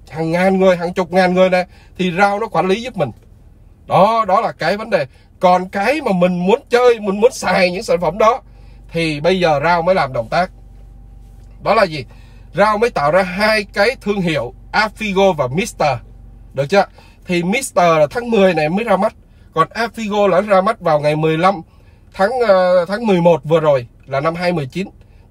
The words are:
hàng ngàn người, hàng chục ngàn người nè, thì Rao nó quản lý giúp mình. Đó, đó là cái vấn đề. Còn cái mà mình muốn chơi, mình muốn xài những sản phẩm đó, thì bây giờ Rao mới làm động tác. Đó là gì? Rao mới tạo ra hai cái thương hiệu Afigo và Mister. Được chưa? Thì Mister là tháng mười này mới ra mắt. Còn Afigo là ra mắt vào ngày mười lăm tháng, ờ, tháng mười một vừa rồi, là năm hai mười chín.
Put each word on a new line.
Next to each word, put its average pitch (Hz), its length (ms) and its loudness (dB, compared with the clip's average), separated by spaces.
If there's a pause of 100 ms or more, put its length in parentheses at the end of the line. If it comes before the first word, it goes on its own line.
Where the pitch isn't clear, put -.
hàng 160 220 -6
ngàn 185 280 0
người, 185 180 4
hàng 175 160 -6
chục 180 180 -4
ngàn 180 220 2
người 185 160 4
nè, 180 160 0 (320)
thì 180 200 -2
Rao 202 220 2
nó 226 80 -4
quản 175 200 -2
lý 208 140 -2
giúp 240 160 -10
mình. 135 140 -4 (760)
Đó, 220 400 2
đó 196 140 2
là 185 100 -4
cái 165 260 -4
vấn 220 120 -12
đề. 165 160 -2 (340)
Còn 180 300 2
cái 240 320 -2
mà 240 100 -2
mình 180 340 0
muốn 220 140 2 (100)
chơi, 240 300 4
mình 208 220 -4
muốn 254 100 4
xài 190 400 0
những 196 120 -8
sản 175 180 -2
phẩm 170 160 -2
đó, 220 240 2 (500)
thì 160 280 -4
bây 180 200 0
giờ 156 240 0
Rao 170 180 0
mới 180 140 0
làm 139 180 -2
động 117 160 -6
tác. 175 220 -2 (1120)
Đó 160 100 0
là - 100 4
gì? 156 220 -4 (480)
Rao 208 240 2
mới 233 120 0
tạo 147 220 -2
ra 190 120 2
hai 208 400 -2
cái 214 380 -2
thương 202 200 -4
hiệu 165 320 -4 (180)
Afigo 196 600 0
và 147 140 -4
Mister. 147 500 -2 (560)
Được 139 160 -4
chưa? 196 160 2 (420)
Thì 175 160 -2
Mister 196 420 -2 (140)
là 147 100 4
tháng 240 200 -8
mười 196 240 2
này 156 160 -2
mới 196 140 -2
ra 208 140 0
mắt. 214 160 -2 (400)
Còn - 160 0
Afigo 208 580 -2
là 180 140 2
ra 202 200 2
mắt 214 180 -2
vào 160 200 0
ngày 151 160 0
mười 160 220 0
lăm 175 240 0 (520)
tháng, 202 180 0 (160)
ờ, 185 380 4
tháng 214 220 -4
mười 185 140 2
một 170 220 4
vừa 160 160 2
rồi, 143 280 0 (180)
là 135 140 -6
năm 165 160 -2
hai 180 160 -2
mười 156 140 -4
chín. 180 240 -8 (420)